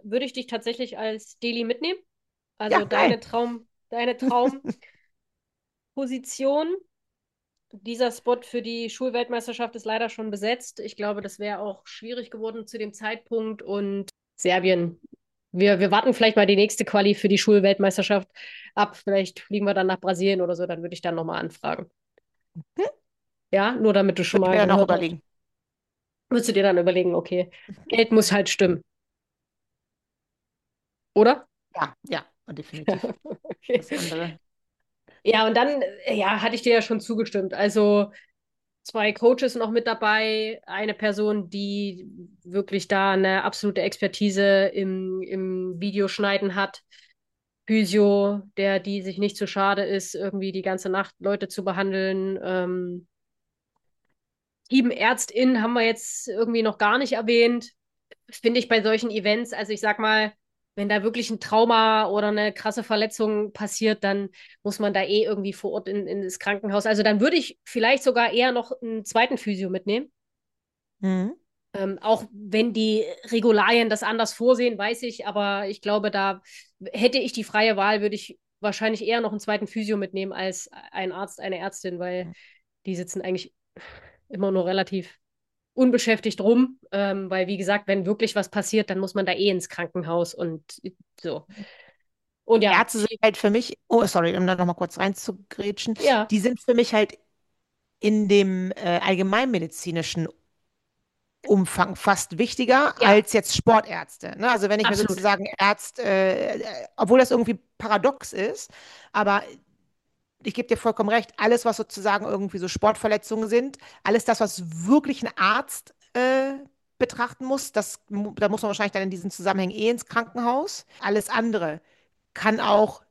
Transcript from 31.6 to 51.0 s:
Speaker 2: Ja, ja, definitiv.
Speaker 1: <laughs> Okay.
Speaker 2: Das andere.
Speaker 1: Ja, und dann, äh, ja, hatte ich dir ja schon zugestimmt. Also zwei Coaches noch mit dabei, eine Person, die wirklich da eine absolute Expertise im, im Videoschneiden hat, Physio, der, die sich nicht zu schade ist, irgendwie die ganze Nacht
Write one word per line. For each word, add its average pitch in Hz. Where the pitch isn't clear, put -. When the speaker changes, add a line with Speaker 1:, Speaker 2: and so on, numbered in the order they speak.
Speaker 2:
Ja, 156
ja, 170
definitiv. 156
Speaker 1:
<laughs> -
Okay. -
Speaker 2:
Das -
andere. 165
Speaker 1:
Ja, 220
und 220
dann, 269
äh, -
ja, 202
hatte 226
ich -
dir 240
ja 220
schon 220
zugestimmt. 208
Also 202
zwei 214
Coaches 247
noch 220
mit 233
dabei, 220
eine 208
Person, 208
die 202
wirklich 196
da 196
eine 190
absolute 202
Expertise 196
im, 185
im 185
Videoschneiden 196
hat, 196
Physio, 202
der, 196
die 196
sich 185
nicht 202
zu 202
schade 196
ist, 190
irgendwie 190
die 185
ganze 185
Nacht 190